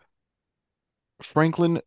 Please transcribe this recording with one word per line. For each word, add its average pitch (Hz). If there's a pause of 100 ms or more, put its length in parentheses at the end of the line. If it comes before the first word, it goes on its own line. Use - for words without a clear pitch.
(1200)
Franklin 165